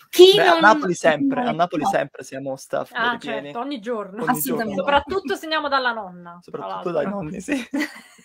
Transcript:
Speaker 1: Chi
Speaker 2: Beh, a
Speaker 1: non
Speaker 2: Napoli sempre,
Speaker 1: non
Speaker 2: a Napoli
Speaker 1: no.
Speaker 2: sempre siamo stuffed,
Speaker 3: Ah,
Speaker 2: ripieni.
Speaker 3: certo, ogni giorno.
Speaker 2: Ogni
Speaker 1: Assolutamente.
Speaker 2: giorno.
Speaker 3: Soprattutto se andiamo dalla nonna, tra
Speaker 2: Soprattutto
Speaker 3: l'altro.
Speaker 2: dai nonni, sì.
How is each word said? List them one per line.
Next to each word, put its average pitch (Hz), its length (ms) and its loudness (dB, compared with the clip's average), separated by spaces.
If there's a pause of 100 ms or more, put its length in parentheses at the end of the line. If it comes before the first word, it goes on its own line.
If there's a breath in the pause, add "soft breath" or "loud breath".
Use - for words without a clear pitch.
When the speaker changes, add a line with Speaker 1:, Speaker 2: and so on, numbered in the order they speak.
Speaker 1:
Chi 381 280 8
Speaker 2:
Beh, 359 100 4
a - 60 6
Speaker 1:
non 330 80 4
Speaker 2:
Napoli 208 340 6
sempre, 143 460 2
Speaker 1:
non 120 80 -2
Speaker 2:
a 117 40 0
Napoli 165 300 -2
Speaker 1:
no. - 60 0
Speaker 2:
sempre 147 340 -2
siamo 135 320 -10
stuffed, 143 420 -6
Speaker 3:
Ah, 240 160 0
Speaker 2:
ripieni. 226 340 -8
Speaker 3:
certo, 185 120 -10
ogni 269 220 -8
giorno. 208 420 -8
Speaker 2:
Ogni 254 160 0
Speaker 1:
Assolutamente. 226 380 -4
Speaker 2:
giorno. 277 240 0
Speaker 3:
Soprattutto 381 340 -4
se - 100 -8
andiamo 311 240 -2
dalla 262 240 0
nonna, 180 380 -14
tra 175 120 -20
Speaker 2:
Soprattutto 185 480 -8
Speaker 3:
l'altro. - 20 -4
Speaker 2:
dai 160 160 0
nonni, 190 320 -6
sì. 262 280 -6 (560)